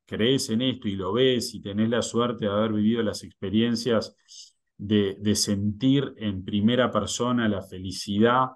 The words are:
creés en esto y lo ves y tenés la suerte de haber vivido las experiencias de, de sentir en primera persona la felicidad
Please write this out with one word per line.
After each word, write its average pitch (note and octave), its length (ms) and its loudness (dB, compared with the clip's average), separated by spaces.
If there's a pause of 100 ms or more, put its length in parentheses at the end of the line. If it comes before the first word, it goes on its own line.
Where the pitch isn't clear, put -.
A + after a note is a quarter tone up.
creés A#2 460 0
en A2+ 100 0
esto A#2+ 280 -2
y F#2+ 80 -4
lo F#2+ 180 -4
ves B2 400 2
y - 80 -14
tenés G#2+ 260 -2
la A#2 140 0
suerte A#2 420 -2
de G2+ 60 0
haber G#2+ 220 0
vivido A2 300 2
las G2+ 200 -4
experiencias A2 920 -2 (600)
de, G2+ 440 0
de G#2 140 2
sentir G#2 800 0
en G2 280 -6
primera A2 460 2
persona A#2+ 580 0
la F#2+ 140 -2
felicidad G#2 920 0